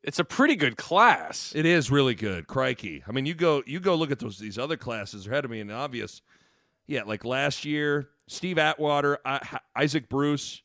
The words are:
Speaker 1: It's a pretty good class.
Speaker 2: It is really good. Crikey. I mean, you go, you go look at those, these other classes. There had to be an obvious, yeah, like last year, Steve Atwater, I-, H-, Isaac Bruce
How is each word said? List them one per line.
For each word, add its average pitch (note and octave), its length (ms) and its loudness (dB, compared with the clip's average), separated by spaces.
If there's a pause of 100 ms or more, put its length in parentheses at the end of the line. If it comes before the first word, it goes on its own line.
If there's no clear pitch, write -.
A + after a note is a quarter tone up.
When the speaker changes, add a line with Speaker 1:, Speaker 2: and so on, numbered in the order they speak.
Speaker 1:
It's - 160 -4
a E3+ 60 2
pretty C#4+ 300 4
good C3+ 220 0
class. - 760 2
Speaker 2:
It D#3 100 0
is E3 240 4
really C3+ 260 4
good. F#2 320 -4
Crikey. C3 600 -4
I G#2 40 -10
mean, C3 140 -2
you E3 80 -4
go, D#3 320 2
you D3 140 -6
go F3+ 160 2
look D#3 160 0
at B2+ 80 -2
those, G#2 200 -10
these G#2+ 180 -8
other C#3+ 200 -4
classes. G#2+ 480 -8
There A2 80 -6
had C#3+ 80 0
to C3+ 80 -6
be A2+ 120 -8
an G#2 100 -10
obvious, A#2+ 500 -8 (680)
yeah, C3 160 -4
like G#2+ 220 -6
last C3+ 400 -2
year, D3 440 0 (200)
Steve F3 300 -2
Atwater, D3 680 2
I-, C3+ 160 -2
H-, - 180 -10 (160)
Isaac C#3 320 0
Bruce C#3+ 580 0